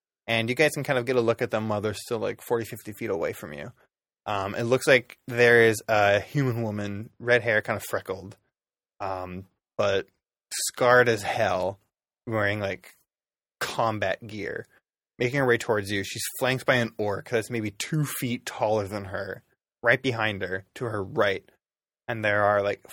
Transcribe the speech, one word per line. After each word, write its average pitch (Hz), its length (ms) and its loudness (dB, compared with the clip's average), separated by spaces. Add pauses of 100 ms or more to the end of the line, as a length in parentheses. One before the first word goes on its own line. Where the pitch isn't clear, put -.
(280)
And 113 200 0
you 139 60 -2
guys 151 180 4
can 143 120 -6
kind 135 140 0
of 120 60 -2
get 127 120 0
a 123 40 4
look 113 220 0
at 117 80 -2
them 110 180 -2
while 104 120 -2
they're 104 140 -2
still, - 240 -8
like, 104 240 -6
forty, 117 220 -2
fifty 110 280 -14
feet 107 180 -8
away 85 220 -2
from 80 200 -14
you. 76 200 -12 (520)
Um, 101 300 -4
it 117 100 -4
looks 127 220 2
like 127 400 2
there 120 380 6
is 110 240 4
a 104 320 4
human 123 420 -2
woman, 104 560 -6
red 120 240 2
hair, 107 180 2
kind 110 160 -4
of 101 140 -8
freckled, 95 460 -6 (640)
um, 92 460 -8 (300)
but 98 300 2 (460)
scarred 123 560 4
as 107 140 0
hell, 95 580 -2 (480)
wearing, 107 320 0
like, 98 340 -6 (640)
combat 107 680 -2
gear, 104 440 -8 (500)
making 127 220 0
her 131 60 4
way 120 120 6
towards 107 320 -2
you. 98 140 -2
She's - 180 -8 (160)
flanked 131 280 0
by 131 100 4
an 117 220 0
orc 101 320 -4
that's 117 200 0
maybe 110 220 -4
two 156 320 -2
feet 123 420 -6
taller 107 400 -2
than 98 200 -8
her, 98 360 -10 (400)
right 123 180 4
behind 110 420 -2
her, 92 240 -6 (100)
to 127 80 -8
her 107 180 -4
right. 101 400 0 (640)
And 110 180 -4
there 104 200 4
are, 101 180 4
like, 101 300 -4